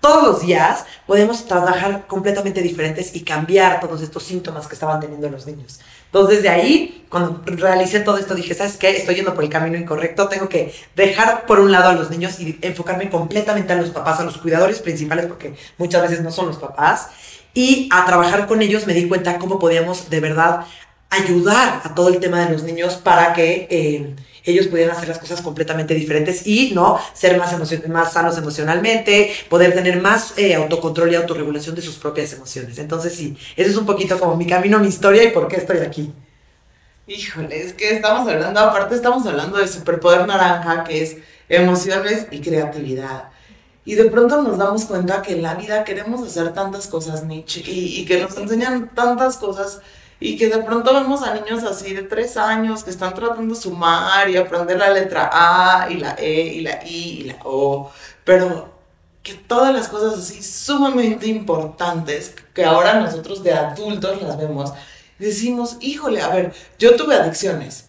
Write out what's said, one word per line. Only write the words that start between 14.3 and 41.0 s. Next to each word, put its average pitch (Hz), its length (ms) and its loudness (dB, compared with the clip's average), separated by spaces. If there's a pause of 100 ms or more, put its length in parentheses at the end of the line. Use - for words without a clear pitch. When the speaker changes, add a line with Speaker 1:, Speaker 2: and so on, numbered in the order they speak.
Speaker 1:
cuidadores 180 440 2
principales", 160 440 -4
porque 160 300 -12 (240)
muchas 175 240 2
veces 165 180 0
no 160 100 -4
son 180 180 -4
los 151 100 -8
papás, 151 500 0 (460)
y 254 360 2
a 180 140 4
trabajar 180 420 2
con 220 140 2
ellos 208 260 0
me 185 60 0
di 175 160 2
cuenta 175 300 -2
cómo 175 200 -4
podíamos 170 520 0
de 160 100 0
verdad 165 460 0 (440)
ayudar 196 760 2
a 151 100 -10
todo 180 140 4
el 180 120 4
tema 175 240 0
de 170 80 0
los 151 100 -2
niños 170 320 -4
para 170 380 4
que, 170 380 2
eh, 147 440 -2 (320)
ellos 180 200 4
pudieran 170 280 2
hacer 170 140 -6
las 165 100 -8
cosas 170 220 -10
completamente 160 540 -2
diferentes 151 520 0
y, 214 280 2
¿no? 180 240 4 (160)
ser 180 240 4
más 175 160 0
emocio-, 160 340 -4
más 165 240 0
sanos 165 240 0
emocionalmente, 180 960 2 (160)
poder 175 240 6
tener 180 300 2
más, 208 340 2
eh, 196 180 4
autocontrol 160 580 0
y - 20 2
autorregulación 160 600 -4
de 170 60 -10
sus 160 160 -10
propias 147 380 -6
emociones. 131 440 -12
Entonces, 165 360 -6
sí, 147 240 -8 (180)
eso 185 140 2
es 202 60 2
un 220 100 -2
poquito 190 320 0
como 175 180 0
mi 175 100 -2
camino, 185 340 4
mi 196 80 4
historia 202 360 6
y 226 60 6
por 165 180 0
qué 185 80 -4
estoy 175 220 -2
aquí. 147 340 -6 (920)
Speaker 2:
Híjole, 160 560 -10
es 180 120 -10
que 214 200 -2
estamos 214 360 2
hablando, 185 300 0
aparte 208 340 2
estamos 240 320 0
hablando 165 320 -4
de 190 100 2
superpoder 175 580 2
naranja, 175 580 0
que 160 180 -4